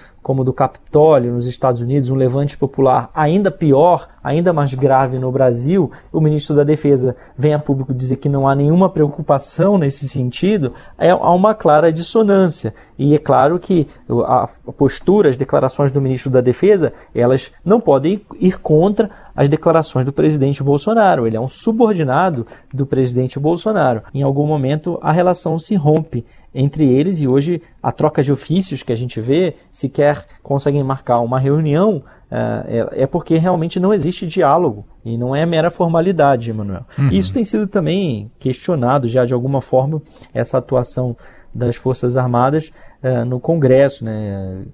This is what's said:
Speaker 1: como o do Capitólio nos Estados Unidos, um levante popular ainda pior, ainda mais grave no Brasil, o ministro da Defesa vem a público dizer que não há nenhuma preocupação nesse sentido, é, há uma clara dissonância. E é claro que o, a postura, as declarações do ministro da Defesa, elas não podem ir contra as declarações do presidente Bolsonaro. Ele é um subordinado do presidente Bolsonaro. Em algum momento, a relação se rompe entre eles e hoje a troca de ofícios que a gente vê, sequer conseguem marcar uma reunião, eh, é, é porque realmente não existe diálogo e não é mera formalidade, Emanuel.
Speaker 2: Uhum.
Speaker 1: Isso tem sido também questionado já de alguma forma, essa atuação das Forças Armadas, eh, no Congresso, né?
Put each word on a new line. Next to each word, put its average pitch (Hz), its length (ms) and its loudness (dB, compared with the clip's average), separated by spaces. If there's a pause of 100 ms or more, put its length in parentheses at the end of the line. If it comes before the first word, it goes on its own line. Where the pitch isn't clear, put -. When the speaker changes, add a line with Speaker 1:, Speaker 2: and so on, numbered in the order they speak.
(220)
Speaker 1:
como 135 220 -2
o - 20 -2
do 127 80 -2
Capitólio 139 800 2
nos 120 140 -4
Estados 123 340 -2
Unidos, 131 300 -2
um 135 40 -2
levante 135 400 -2
popular 135 560 0
ainda 170 380 0
pior, 156 580 2 (160)
ainda 170 300 0
mais 143 180 0
grave 131 460 2
no 127 140 -4
Brasil, 131 600 0 (200)
o 160 100 -2
ministro 151 340 0
da 143 80 4
Defesa 143 520 0 (200)
vem 147 200 0
a 151 40 -2
público 135 320 -4
dizer 127 260 -4
que - 120 -4
não 139 180 0
há 139 60 2
nenhuma 156 340 4
preocupação 160 920 0
nesse 139 280 -2
sentido, 135 680 -2 (200)
é, 160 140 2
há - 220 2
uma 196 240 2
clara 160 360 4
dissonância. 190 800 0 (280)
E 143 160 4
é - 20 4
claro 143 400 2
que 175 300 0 (200)
o, 117 140 0
a 120 260 0 (300)
postura, 170 540 2
as 123 60 -4
declarações 139 540 0
do 139 80 -2
ministro 131 300 -2
da 131 100 2
Defesa, 156 540 2 (220)
elas 123 360 0 (140)
não 220 160 4
podem 156 400 0 (180)
ir 185 200 0
contra 196 500 2 (260)
as 139 140 2
declarações 151 560 0
do 139 80 -4
presidente 147 480 0
Bolsonaro. 151 640 2
Ele 110 100 -2
é 110 60 -4
um 131 60 -4
subordinado 175 1000 0 (260)
do 135 140 -4
presidente 127 540 -2
Bolsonaro. 156 640 -2 (100)
Em 139 80 -4
algum 139 240 0
momento, 151 560 -2
a 156 100 0
relação 175 460 0
se 170 160 -6
rompe 151 500 0 (300)
entre 143 320 0
eles 151 360 2
e 139 80 0
hoje 151 320 0 (200)
a 123 120 -4
troca 151 280 0
de 135 100 0
ofícios 151 520 -4
que - 80 -6
a 117 40 -2
gente 123 260 -8
vê, 151 340 0 (160)
sequer 143 540 -2 (180)
conseguem 143 400 -2
marcar 131 380 -2
uma 120 180 -2
reunião, 151 640 0 (260)
eh, 113 640 -4
é, 131 100 -2
é 131 40 2
porque 165 300 -2
realmente 175 420 -2
não 190 140 2
existe 180 340 -4
diálogo 156 580 0 (200)
e 117 120 -6
não 123 160 -4
é 147 120 0
mera 170 260 0
formalidade, 165 800 0
Emanuel. 104 340 -8 (160)
Speaker 2:
Uhum. 139 80 2
Speaker 1:
Isso 185 260 0
tem 233 120 -2
sido 214 220 -2
também 160 720 -2
questionado 131 720 -2
já 123 160 2
de 123 100 -2
alguma 127 280 -2
forma, 143 400 -2 (320)
essa 120 240 -4
atuação 127 580 -4 (400)
das 120 220 -4
Forças 127 400 -4
Armadas, 127 520 0 (320)
eh, 127 220 -2
no 123 160 -4
Congresso, 139 640 2
né? 98 720 -8